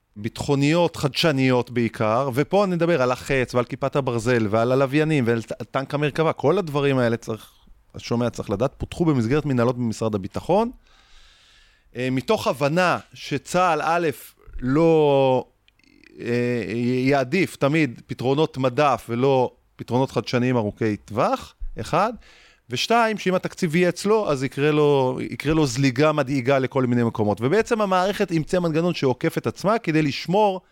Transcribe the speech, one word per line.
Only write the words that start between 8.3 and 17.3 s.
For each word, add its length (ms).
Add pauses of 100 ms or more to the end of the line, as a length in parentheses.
לדעת, 280
פותחו 280
במסגרת 400
מנהלות 320
במשרד 380
הביטחון, 560 (1200)
אה, 160
מתוך 360
הבנה 500 (160)
שצה"ל, 680
א', 260 (500)
לא, 840 (720)
אה, 440 (420)
יעדיף 500